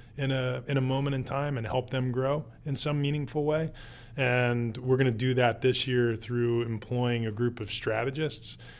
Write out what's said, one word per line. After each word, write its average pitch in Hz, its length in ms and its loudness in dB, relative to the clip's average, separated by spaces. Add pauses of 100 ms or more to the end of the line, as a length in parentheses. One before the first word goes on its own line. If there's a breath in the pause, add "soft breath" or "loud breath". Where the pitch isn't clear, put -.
(160 loud breath)
in 135 160 -2
a, 127 340 -2
in 143 100 0
a 135 40 2
moment 135 340 0
in 131 80 -2
time 139 340 -2
and 113 80 -4
help 123 260 -2
them 127 200 0
grow 135 340 0 (200 loud breath)
in 143 100 -4
some 147 260 0
meaningful 147 440 0
way. 156 260 0 (460 loud breath)
And 120 640 2
we're 127 180 2
gonna 131 160 4
do 123 220 0
that 120 260 4
this 127 260 2
year 120 300 2
through 120 460 0
employing 117 640 0
a 110 40 -2
group 120 300 0
of 107 100 -6
strategists 135 880 -2 (220 loud breath)